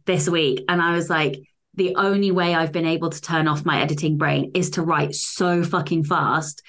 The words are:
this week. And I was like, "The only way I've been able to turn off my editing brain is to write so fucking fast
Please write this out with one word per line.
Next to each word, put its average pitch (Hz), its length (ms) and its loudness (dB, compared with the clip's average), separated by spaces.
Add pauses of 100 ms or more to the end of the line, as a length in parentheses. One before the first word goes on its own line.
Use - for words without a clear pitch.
this 180 240 0
week. 151 400 0
And 175 140 2
I 170 100 2
was 170 160 -2
like, 151 320 0 (340)
"The 185 220 0
only 196 340 2
way 175 240 2
I've 160 180 0
been 165 140 0
able 165 220 0
to - 120 -8
turn 156 280 0
off 147 160 0
my 143 160 2
editing 151 380 0
brain 143 360 0
is 180 160 0
to 175 120 -2
write 147 320 0
so 175 500 0
fucking 160 400 0
fast 151 640 -2